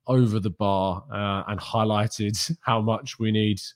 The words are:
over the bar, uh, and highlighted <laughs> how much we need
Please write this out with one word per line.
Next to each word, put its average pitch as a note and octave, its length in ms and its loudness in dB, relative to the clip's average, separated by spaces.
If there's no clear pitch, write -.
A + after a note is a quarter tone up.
over A#2+ 340 4
the G#2 80 0
bar, F#2+ 600 0
uh, G2+ 380 -2
and G#2 100 -4
highlighted G#2+ 1000 0
<laughs> - 40 -20
how A#2 200 2
much A2 360 -2
we A2 140 -2
need G#2+ 300 2